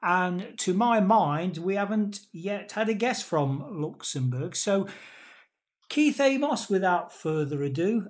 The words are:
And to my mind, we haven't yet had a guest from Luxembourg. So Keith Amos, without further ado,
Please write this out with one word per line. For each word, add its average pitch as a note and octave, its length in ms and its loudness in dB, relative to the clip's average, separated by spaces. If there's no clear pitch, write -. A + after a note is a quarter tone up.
And F3+ 580 0
to F#3 140 0
my A3+ 280 4
mind, F3+ 560 2
we F3+ 180 -2
haven't G3+ 460 -2
yet G3 400 -8
had G#3+ 160 -2
a A3+ 60 2
guest A3+ 320 -2
from D3+ 560 -2
Luxembourg. C#3+ 760 -4
So G3 320 0
Keith D4 300 2
Amos, C4+ 500 2
without F#3 440 2
further D3+ 480 -2
ado, F3 480 0